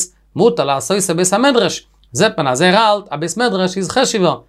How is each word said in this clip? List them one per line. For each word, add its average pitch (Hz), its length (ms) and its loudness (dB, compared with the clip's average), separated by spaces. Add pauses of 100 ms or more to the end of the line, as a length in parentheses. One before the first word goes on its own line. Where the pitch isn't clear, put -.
(360)
מותר 160 300 2
לעשותו 180 500 -2
בית 180 180 0
המדרש. 233 540 0 (240)
זעט 196 260 0
מען, 151 100 -2
אז 127 140 0
ער 180 140 4
האלט, 208 340 2
א 143 60 -8
בית 165 220 -6
מדרש 185 400 -2
איז 185 120 -4
חשובה. 208 440 0 (160)